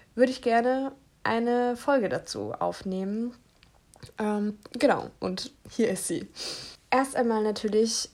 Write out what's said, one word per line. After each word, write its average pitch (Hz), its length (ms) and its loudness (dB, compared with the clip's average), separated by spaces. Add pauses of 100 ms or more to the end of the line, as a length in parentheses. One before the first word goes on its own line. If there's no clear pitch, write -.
(140)
würde 247 180 4
ich - 80 -10
gerne 254 520 2 (300)
eine 240 540 2
Folge 247 320 4
dazu 107 440 -4
aufnehmen. 190 800 -4 (840)
Ähm, 208 400 0 (140)
genau, 240 380 2 (100)
und - 320 -4 (160)
hier - 220 0
ist - 180 -4
sie. 180 200 -6 (640)
Erst 269 240 2
einmal 226 280 2
natürlich 214 720 0